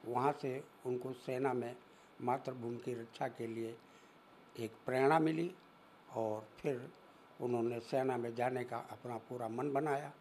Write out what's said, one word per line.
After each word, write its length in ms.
वहाँ 280
से 200
उनको 300
सेना 360
में 220
मातृभूमि 580
की 160
रक्षा 340
के 180
लिए 300
एक 160
प्रेरणा 320
मिली 320
और 300
फिर 280
उन्होंने 400
सेना 360
में 180
जाने 300
का 260
अपना 260
पूरा 200
मन 240
बनाया 480